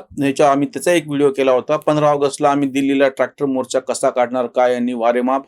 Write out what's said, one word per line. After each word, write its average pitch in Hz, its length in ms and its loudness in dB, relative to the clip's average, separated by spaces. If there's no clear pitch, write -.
ह्याच्या 139 320 2
आम्ही 139 180 0
त्याचा 143 240 -2
एक 160 140 0
व्हिडिओ 143 240 0
केला 135 220 0
होता. 127 240 0
पंधरा 151 340 0
ऑगस्टला 143 400 0
आम्ही 143 180 0
दिल्लीला 139 400 0
ट्रॅक्टर 131 380 -4
मोर्चा 131 320 -4
कसा 127 320 -2
काढणार 123 360 -2
काय 123 260 0
यांनी 123 200 -2
वारेमाप 123 560 0